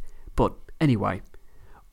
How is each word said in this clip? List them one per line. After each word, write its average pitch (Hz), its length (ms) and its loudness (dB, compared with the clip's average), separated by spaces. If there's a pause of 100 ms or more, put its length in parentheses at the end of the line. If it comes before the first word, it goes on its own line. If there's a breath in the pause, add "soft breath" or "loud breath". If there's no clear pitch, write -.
(360 soft breath)
But 110 160 4 (260)
anyway, 101 440 2 (720 soft breath)